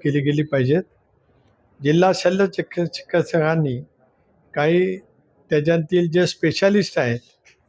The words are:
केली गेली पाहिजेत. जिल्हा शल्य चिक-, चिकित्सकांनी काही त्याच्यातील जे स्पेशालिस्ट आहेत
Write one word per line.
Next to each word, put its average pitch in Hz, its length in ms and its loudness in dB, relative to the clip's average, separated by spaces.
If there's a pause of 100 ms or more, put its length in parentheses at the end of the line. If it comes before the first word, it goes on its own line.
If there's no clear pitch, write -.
केली 143 180 0
गेली 147 220 0
पाहिजेत. 147 380 0 (1000)
जिल्हा 165 360 4
शल्य 190 320 0
चिक-, - 360 -8
चिकित्सकांनी 160 920 -2 (760)
काही 180 440 0 (540)
त्याच्यातील 165 600 0
जे 175 160 2
स्पेशालिस्ट 196 720 0
आहेत 120 200 -2 (500)